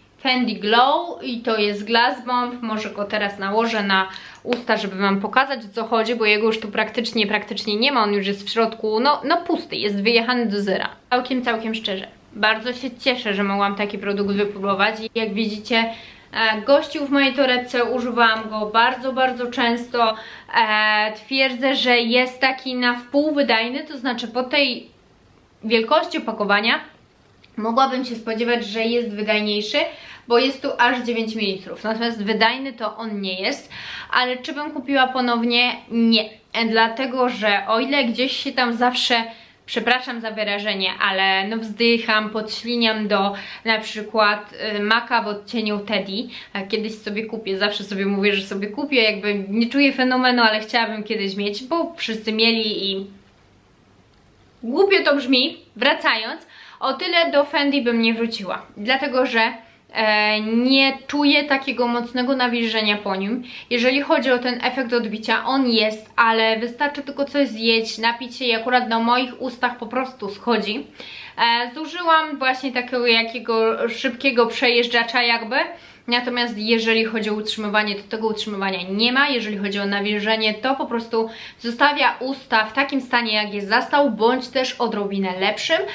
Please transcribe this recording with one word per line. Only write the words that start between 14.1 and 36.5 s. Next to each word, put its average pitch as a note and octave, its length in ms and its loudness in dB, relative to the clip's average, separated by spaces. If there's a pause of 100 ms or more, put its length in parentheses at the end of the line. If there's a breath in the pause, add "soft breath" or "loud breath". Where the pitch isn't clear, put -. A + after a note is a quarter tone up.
wypróbować G3+ 680 0
i A3 140 -8
jak A3 200 -2
widzicie, A3+ 600 -2 (380 loud breath)
e, A3 280 0
gościł C#4+ 460 2
w C4 40 -4
mojej C#4 240 4
torebce, B3 500 2
używałam A3+ 640 2
go G#3+ 160 -4
bardzo, B3 460 2
bardzo B3 340 0
często. A#3+ 680 0 (440 loud breath)
E, G#3+ 520 2
twierdzę, C4+ 640 0
że A#3+ 220 4
jest B3 420 2
taki C4 340 -2
na B3 200 2
wpół D4 400 0
wydajny, A#3+ 500 2
to D4+ 140 -12
znaczy A#3+ 300 -4
po B3+ 140 -2
tej B3+ 480 0 (720)
wielkości A#3+ 540 2
opakowania A3 600 0 (760)
mogłabym B3+ 480 0
się A#3+ 100 -8
spodziewać, A3+ 520 -2
że A3 180 -4
jest A#3 240 0
wydajniejszy, G#3 720 -2 (500 loud breath)
bo A#3+ 100 6
jest C4+ 240 0
tu C#4+ 60 -2 (100)
aż B3 220 2
dziewięć A3+ 340 -4
mililitrów, F#3+ 500 -6
natomiast A3+ 400 -2
wydajny A3+ 480 2
to G#3+ 240 -6
on G#3+ 240 -6
nie F#3 200 -4
jest, C4 300 -4 (400 loud breath)
ale B3+ 260 0
czy B3+ 160 -10
bym D4 180 -6
kupiła C#4 360 0
ponownie? A#3+ 680 0 (140)
Nie, A3+ 400 2 (380)